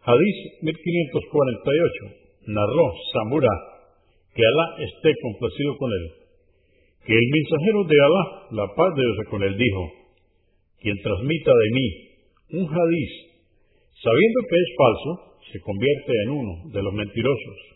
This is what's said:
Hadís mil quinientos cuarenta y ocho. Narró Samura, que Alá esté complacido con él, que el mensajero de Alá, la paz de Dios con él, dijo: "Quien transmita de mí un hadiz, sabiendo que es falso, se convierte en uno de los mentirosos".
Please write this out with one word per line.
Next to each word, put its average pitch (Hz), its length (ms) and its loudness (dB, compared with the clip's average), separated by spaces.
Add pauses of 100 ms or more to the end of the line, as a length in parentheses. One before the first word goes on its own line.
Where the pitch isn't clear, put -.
Hadís 156 560 2
mil 160 160 -4
quinientos 170 440 -2 (120)
cuarenta 131 320 0
y 143 160 2
ocho. - 240 -2 (400)
Narró 107 400 0 (240)
Samura, 123 400 0 (800)
que 117 160 0
Alá 151 400 0
esté 156 320 0
complacido 123 600 -6
con 127 120 -4
él, 87 160 -4 (960)
que - 80 -4
el 117 160 6
mensajero 160 640 0
de 151 80 8
Alá, 156 240 6 (320)
la 104 200 -2
paz 170 200 2
de 139 80 0
Dios 107 280 -2
con 101 120 -4
él, 98 160 -2
dijo: 101 240 0 (960)
"Quien 104 240 -4
transmita 131 480 -2
de 113 240 6
mí 131 120 0 (680)
un 180 160 -4
hadiz, 165 420 0 (840)
sabiendo 135 480 2
que 170 160 0
es 175 160 -4
falso, 123 320 2 (400)
se - 80 -14
convierte 131 540 -2 (100)
en 110 80 -4
uno 131 220 -6 (180)
de 98 120 -4
los 98 120 -4
mentirosos". 110 640 -4 (180)